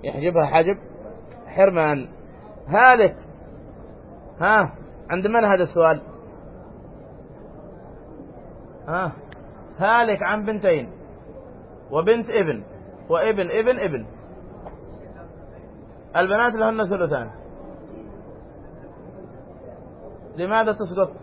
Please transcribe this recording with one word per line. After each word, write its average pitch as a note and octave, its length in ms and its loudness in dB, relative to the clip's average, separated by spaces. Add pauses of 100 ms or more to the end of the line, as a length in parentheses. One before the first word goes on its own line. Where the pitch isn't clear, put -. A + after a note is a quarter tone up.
يحجبها D3+ 420 2
حجب E3 320 4 (680)
حرمان. D#3+ 600 4 (600)
هالك، A3 480 8 (1200)
ها، G3 340 4 (360)
عند F#3 180 0
من A3+ 180 6
هذا G3 180 6
السؤال؟ D#3+ 380 6 (2750)
ها، E3+ 240 -2 (680)
هالك A3 460 4
عن G3+ 220 -2
بنتين F3+ 440 2 (1000)
وبنت G3+ 380 2
ابن D3 340 0 (460)
وابن F#3 420 2
ابن A3+ 280 2
ابن، C#3+ 260 -2 (2000)
البنات G#3 380 4
لهن A3 360 0
ثلثان، D3+ 400 0 (3000)
لماذا G#3+ 340 0
تسقط؟ F#3 400 -2 (120)